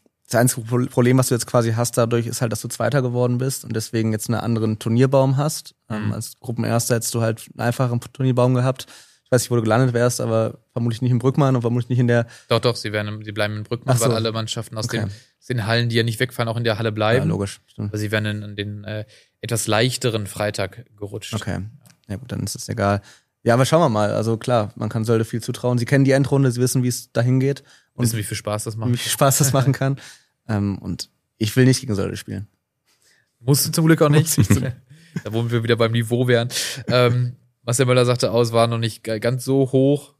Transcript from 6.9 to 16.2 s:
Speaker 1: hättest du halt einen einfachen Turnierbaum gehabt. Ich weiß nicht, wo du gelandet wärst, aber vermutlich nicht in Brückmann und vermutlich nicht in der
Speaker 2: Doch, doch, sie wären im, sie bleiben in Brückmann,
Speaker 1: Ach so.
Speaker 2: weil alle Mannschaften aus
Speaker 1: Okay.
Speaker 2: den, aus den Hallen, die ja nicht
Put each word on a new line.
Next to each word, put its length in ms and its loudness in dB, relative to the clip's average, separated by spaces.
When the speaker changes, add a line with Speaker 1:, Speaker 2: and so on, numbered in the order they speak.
Speaker 1:
hättest 200 -2
du 60 -2
halt 340 -4
einen 120 -4
einfachen 340 0
Turnierbaum 540 0
gehabt. 320 -2
Ich 80 -2
weiß 100 4
nicht, 80 -8
wo 60 2
du 60 2
gelandet 300 4
wärst, 280 0
aber 380 -2
vermutlich 300 -2
nicht 80 2
in 80 4
Brückmann 380 2
und 60 0
vermutlich 260 -2
nicht 100 0
in 80 4
der 200 2
Speaker 2:
Doch, 120 2
doch, 160 0
sie 160 -8
wären 160 -4
im, 160 -10
sie 80 -12
bleiben 240 -2
in 80 -8
Brückmann, 320 0
Speaker 1:
Ach 40 -2
so. 80 2
Speaker 2:
weil 60 2
alle 180 -2
Mannschaften 460 -8
aus 80 -4
Speaker 1:
Okay. 140 -4
Speaker 2:
den, 80 -4
aus 400 -18
den 180 -4
Hallen, 220 0
die 80 -2
ja 80 4
nicht 160 -4